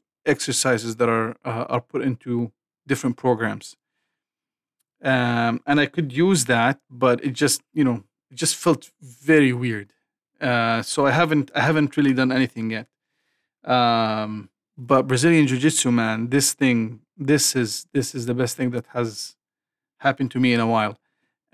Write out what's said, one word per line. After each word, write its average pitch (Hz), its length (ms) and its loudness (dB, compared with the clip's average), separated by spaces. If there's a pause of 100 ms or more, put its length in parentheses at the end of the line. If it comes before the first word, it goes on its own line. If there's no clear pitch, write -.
(260)
exercises 120 720 -2
that 120 140 0
are, 113 260 -2 (100)
uh, 120 240 -6
are 123 120 -2
put - 200 -8
into 120 500 -4 (360)
different 135 280 -2
programs. 110 600 -2 (1300)
Um, 120 640 0
and 143 120 2
I 147 60 4
could 147 260 -4
use 160 340 2
that, 120 340 2 (100)
but 123 340 0
it 131 100 -4
just, - 280 0 (120)
you 151 100 0
know, 117 200 0 (280)
it 131 40 -20
just 156 200 -2
felt - 340 0 (120)
very 139 520 2
weird. 117 400 -6 (480)
Uh, 117 400 0
so 139 240 -2
I 135 60 4
haven't, 156 440 0
I 143 60 0
haven't 151 340 0
really 143 180 2
done 127 160 0
anything 120 420 -2
yet. 110 160 -10 (760)
Um, 110 840 0 (280)
but 127 260 2
Brazilian 143 440 4
Jiu-Jitsu, 131 420 0
man, 113 420 0
this 135 200 2
thing, 117 480 0 (160)
this 143 400 0
is, 120 380 -4
this 135 200 -2
is 123 120 -8
the 123 80 -4
best 123 240 -2
thing 127 140 -2
that 120 160 -8
has 117 500 -8 (600)
happened 135 320 -2
to 127 100 -2
me 127 100 4
in 120 80 2
a 113 80 0
while. 110 320 0 (540)